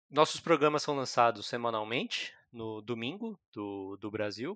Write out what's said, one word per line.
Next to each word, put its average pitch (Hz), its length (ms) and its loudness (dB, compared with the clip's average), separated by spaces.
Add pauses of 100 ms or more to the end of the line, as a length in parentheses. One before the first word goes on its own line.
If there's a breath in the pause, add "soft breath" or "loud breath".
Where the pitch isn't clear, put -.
nossos 151 300 4
programas 147 420 4
são 147 140 -2
lançados 117 500 4
semanalmente, 120 880 -2 (200 soft breath)
no 110 280 -6
domingo 135 560 -6 (160)
do, 98 440 -8
do 104 120 -8
Brasil, 107 460 -4